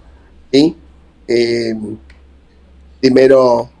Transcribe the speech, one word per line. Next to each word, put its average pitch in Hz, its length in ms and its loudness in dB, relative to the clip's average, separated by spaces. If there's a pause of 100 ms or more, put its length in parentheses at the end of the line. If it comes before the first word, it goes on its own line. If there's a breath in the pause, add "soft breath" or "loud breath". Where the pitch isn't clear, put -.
(500 soft breath)
¿sí? 147 280 0 (500)
Eh, 117 480 -4 (1300)
primero, 131 680 2 (100)